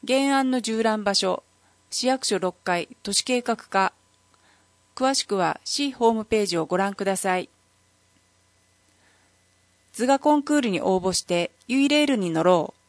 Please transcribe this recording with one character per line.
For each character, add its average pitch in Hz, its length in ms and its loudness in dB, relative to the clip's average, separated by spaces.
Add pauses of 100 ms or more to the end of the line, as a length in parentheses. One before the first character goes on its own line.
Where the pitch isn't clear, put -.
原 269 300 2
案 262 120 2
の 254 120 0
縦 220 200 -2
覧 214 220 0
場 202 100 0
所、 185 300 -2 (480)
市 - 160 -4
役 254 180 0
所 196 140 0
六 180 240 -4
階、 175 260 -2 (140)
都 202 100 -6
市 - 100 0
計 247 180 0
画 240 140 -2
課。 - 380 -2 (1000)
詳 262 180 0
し 269 100 -2
く 202 140 -4
は 165 260 0
市 285 280 -4
ホ 233 200 2
ー - 20 0
ム 220 120 -4
ペ 214 180 0
ー - 40 -2
ジ 180 100 -2
を 160 80 0
ご 180 120 -2
覧 196 180 0
く 202 100 -4
だ 190 100 0
さ 185 220 -2
い。 180 120 -8 (2500)
図 226 120 -4
画 269 140 4
コ 302 160 4
ン 285 80 2
ク 294 140 2
ー 285 40 2
ル 240 80 0
に 180 120 -2
応 185 180 0
募 180 140 -2
し - 100 -4
て、 175 280 -2 (160)
ユ 262 120 0
イ 277 100 4
レ 294 140 4
ー 294 40 0
ル 269 100 2
に 185 120 -2
乗 165 140 0
ろ 175 340 2
う。 - 120 -20